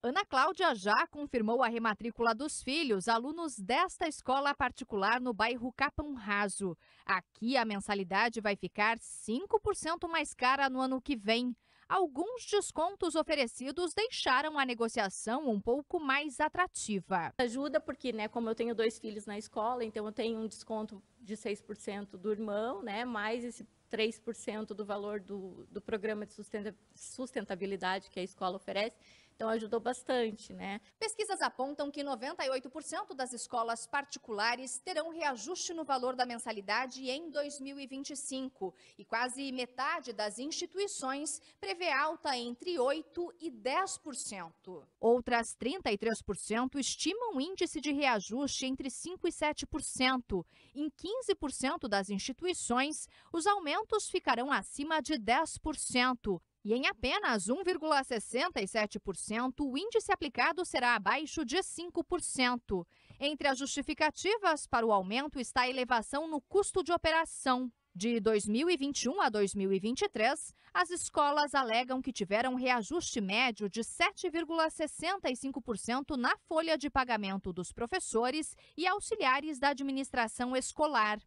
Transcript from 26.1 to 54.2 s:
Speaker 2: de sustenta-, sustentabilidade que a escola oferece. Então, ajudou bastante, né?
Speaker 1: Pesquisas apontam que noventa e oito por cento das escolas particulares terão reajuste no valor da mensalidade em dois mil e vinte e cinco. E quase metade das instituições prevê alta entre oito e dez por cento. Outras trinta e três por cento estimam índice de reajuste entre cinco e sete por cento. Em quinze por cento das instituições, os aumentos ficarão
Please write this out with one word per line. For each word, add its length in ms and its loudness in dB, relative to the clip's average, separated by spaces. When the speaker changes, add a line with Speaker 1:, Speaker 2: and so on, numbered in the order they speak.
Speaker 2:
de 80 -20
sustenta-, 420 -8
sustentabilidade 1160 -4
que 80 -6
a 40 -2
escola 340 -4
oferece. 380 -2
Então, 160 -2
ajudou 300 2
bastante, 720 0
né? 300 -8
Speaker 1:
Pesquisas 460 -2
apontam 480 -2
que 100 -6
noventa 420 -4
e 60 0
oito 220 -2
por 100 -10
cento 320 -6
das 200 -4
escolas 520 -2
particulares 960 -2
terão 320 -4
reajuste 640 -4
no 80 -6
valor 320 0
da 100 2
mensalidade 840 -4
em 220 -4
dois 320 -4
mil 180 -10
e 60 -8
vinte 240 -10
e 60 -8
cinco. 580 -6
E 80 -18
quase 460 -2
metade 600 -4
das 280 -4
instituições 1000 -4
prevê 320 -2
alta 440 0
entre 440 -4
oito 600 0
e 120 -8
dez 480 0
por 160 -10
cento. 680 -10
Outras 540 4
trinta 380 -2
e 80 2
três 200 0
por 160 -6
cento 440 -2
estimam 600 0
índice 400 -2
de 120 -2
reajuste 760 2
entre 240 -2
cinco 380 -6
e 40 2
sete 360 -2
por 160 -4
cento. 600 0
Em 160 -2
quinze 460 -2
por 160 -4
cento 360 -2
das 220 0
instituições, 1000 0
os 140 0
aumentos 640 2
ficarão 420 2